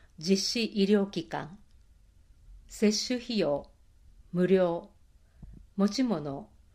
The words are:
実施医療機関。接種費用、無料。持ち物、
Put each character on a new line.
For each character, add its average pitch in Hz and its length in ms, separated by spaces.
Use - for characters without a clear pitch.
実 190 440
施 - 20
医 214 200
療 196 240
機 175 160
関。 156 340
接 208 220
種 254 120
費 233 200
用、 147 320
無 180 140
料。 180 460
持 196 140
ち 262 140
物、 151 480